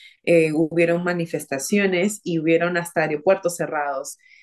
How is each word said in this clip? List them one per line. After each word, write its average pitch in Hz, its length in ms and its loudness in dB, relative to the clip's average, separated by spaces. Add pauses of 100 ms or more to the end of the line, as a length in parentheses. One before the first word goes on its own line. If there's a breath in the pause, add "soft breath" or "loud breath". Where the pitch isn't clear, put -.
(240 loud breath)
Eh, 160 280 4
hubieron 170 520 0
manifestaciones 175 1200 -2
y 170 160 -2
hubieron 165 360 2
hasta 170 260 -2
aeropuertos 170 540 0
cerrados. 143 640 -6 (240 soft breath)